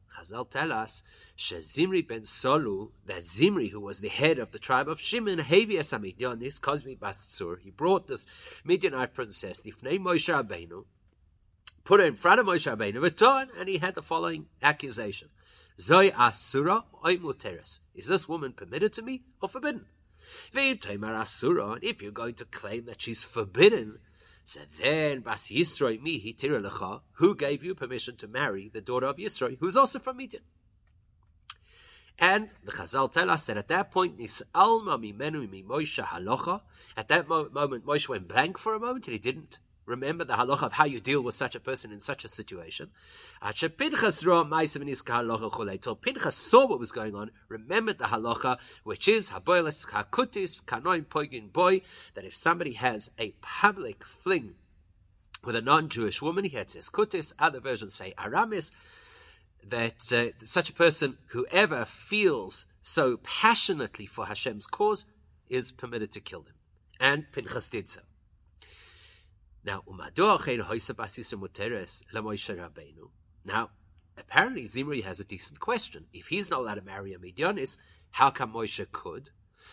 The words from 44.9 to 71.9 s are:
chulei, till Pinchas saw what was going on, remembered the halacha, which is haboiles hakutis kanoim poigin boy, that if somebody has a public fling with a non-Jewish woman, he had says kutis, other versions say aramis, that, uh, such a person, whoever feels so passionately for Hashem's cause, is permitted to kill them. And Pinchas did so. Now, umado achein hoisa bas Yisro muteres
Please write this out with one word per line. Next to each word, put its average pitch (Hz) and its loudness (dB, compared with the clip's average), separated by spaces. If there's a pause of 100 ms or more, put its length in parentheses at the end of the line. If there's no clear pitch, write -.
chulei, 98 -6
till 113 -6
Pinchas 240 -2
saw 262 8
what 190 0
was 117 -8
going 107 -6
on, 104 -10 (180)
remembered 180 -2
the - -6
halacha, 117 -2 (260)
which 104 -2
is 214 4
haboiles 156 2
hakutis 190 -2
kanoim 151 0
poigin 127 -6
boy, 180 6 (320)
that 190 -12
if - -14
somebody 170 0
has 117 -2
a 110 -4 (100)
public 196 0
fling 139 -2 (840)
with 117 -2
a 113 0
non-Jewish 131 2
woman, 170 -2
he 156 -6
had 104 -8
says - -14
kutis, 202 0
other 147 2
versions 113 -6
say 95 -10
aramis, 180 -2 (920)
that, 117 -4
uh, 120 4 (120)
such - -2
a - -14
person, 151 4 (120)
whoever 139 2
feels 143 0 (160)
so 131 2
passionately 165 2
for 98 -10
Hashem's 104 -6
cause, 208 0 (420)
is 127 -4
permitted 117 -8
to 104 -12
kill 87 -14
them. - -20 (440)
And 143 4
Pinchas 120 -8
did 107 -6
so. - -18 (1600)
Now, 98 -6
umado 156 2
achein 123 -2
hoisa 113 -6
bas 110 -10
Yisro 113 -10
muteres 101 -8